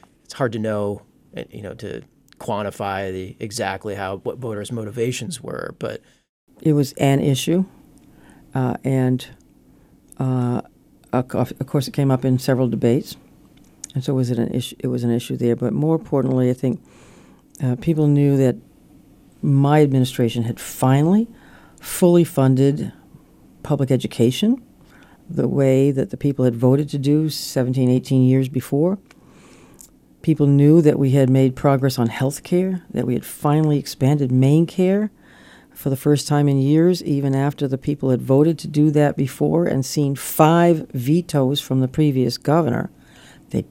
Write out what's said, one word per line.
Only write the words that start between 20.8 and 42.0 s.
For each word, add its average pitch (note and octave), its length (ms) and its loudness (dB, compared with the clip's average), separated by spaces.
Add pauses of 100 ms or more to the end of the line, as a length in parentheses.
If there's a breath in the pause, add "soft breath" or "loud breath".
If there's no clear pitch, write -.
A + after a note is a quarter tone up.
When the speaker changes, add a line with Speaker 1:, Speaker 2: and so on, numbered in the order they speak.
Speaker 2:
fully F3 460 4
funded C3+ 680 2 (720)
public C#3 280 -2
education C3 680 0 (680 loud breath)
the C#3+ 180 -2
way C3+ 440 2
that C3 180 -2
the - 80 -10
people C#3 260 -2
had A#2+ 120 2
voted C3 340 2
to C#3+ 80 -6
do D3 320 0
seventeen, B2+ 600 -2
eighteen B2+ 360 2
years C3 240 2
before. D3+ 500 -2 (1200 loud breath)
People D3 260 2
knew C#3+ 340 6
that D3+ 160 4
we C3+ 140 2
had C3+ 180 4
made C3 260 4
progress C3+ 440 0
on A#2 80 2
health C3+ 340 -4
care, F#3 480 -2
that - 160 -4
we B2 80 -2
had - 120 -4
finally D3+ 520 0
expanded C#3 540 -2
MaineCare E3+ 800 2 (600 loud breath)
for - 200 -6
the C3+ 40 -2
first D3 320 0
time D3 220 2
in C#3 80 2
years, D#3+ 460 2
even C#3 320 -2
after C#3 320 -2
the C3 100 -4
people C#3 320 -4
had B2+ 120 2
voted C#3+ 380 2
to D3+ 80 -12
do D3+ 220 2
that D3 260 2
before D3+ 500 0
and C3 200 -2
seen C#3 300 -2
five E3 720 2
vetoes C#3+ 720 0
from C3 180 -2
the C3 80 2
previous C3 500 0